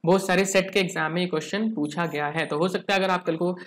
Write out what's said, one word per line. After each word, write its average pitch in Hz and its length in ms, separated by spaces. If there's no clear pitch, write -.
बहुत 185 220
सारे 185 200
set 190 240
के 202 100
एग्जाम 160 320
में 170 80
ये 180 80
question 190 440
पूछा 147 340
गया 147 220
है। 156 180
तो 147 120
हो 175 100
सकता 190 260
है 196 60
अगर 190 100
आप 180 140
कल 165 120
को 175 160